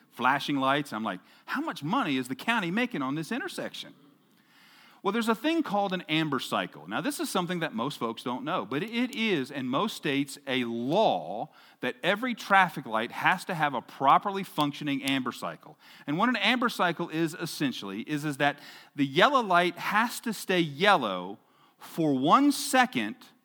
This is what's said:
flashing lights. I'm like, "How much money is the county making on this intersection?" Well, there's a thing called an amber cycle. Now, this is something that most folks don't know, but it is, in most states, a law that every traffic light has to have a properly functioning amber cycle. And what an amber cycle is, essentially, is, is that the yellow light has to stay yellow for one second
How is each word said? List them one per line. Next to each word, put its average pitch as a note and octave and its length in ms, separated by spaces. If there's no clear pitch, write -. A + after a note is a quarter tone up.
flashing C#3 440
lights. C3+ 360
I'm G#2+ 100
like, G2 180
"How - 160
much C#4+ 200
money E3 360
is B2+ 100
the C3 60
county G#3+ 360
making A#3 300
on C3+ 140
this D#3+ 180
intersection?" A3+ 600
Well, G3 100
there's A3+ 180
a A3 40
thing D#4+ 280
called G3 320
an F3+ 160
amber D#3 280
cycle. E2+ 480
Now, A2 140
this C#4+ 200
is D4+ 100
something F3+ 300
that C#3+ 140
most A#2+ 240
folks A2+ 240
don't B2+ 220
know, D3+ 240
but C#3 140
it A#3 320
is, F#3+ 360
in C3+ 160
most D#3+ 300
states, C#3+ 400
a B2+ 180
law A#2 840
that A#3+ 220
every G#3+ 320
traffic F3+ 500
light A2+ 260
has E3 360
to F#3+ 80
have D3+ 180
a A#2+ 80
properly F3 640
functioning C#3+ 600
amber C3+ 300
cycle. D#2+ 460
And D3 120
what A3 100
an A#3+ 80
amber A#3 320
cycle E3+ 400
is, D#3+ 240
essentially, A2+ 680
is, D3+ 240
is C#3+ 100
that C#3+ 220
the C#3 120
yellow G#3+ 360
light F3+ 360
has A3+ 420
to A3+ 140
stay F3+ 260
yellow C3+ 800
for D#3 340
one G#3 400
second A#3+ 640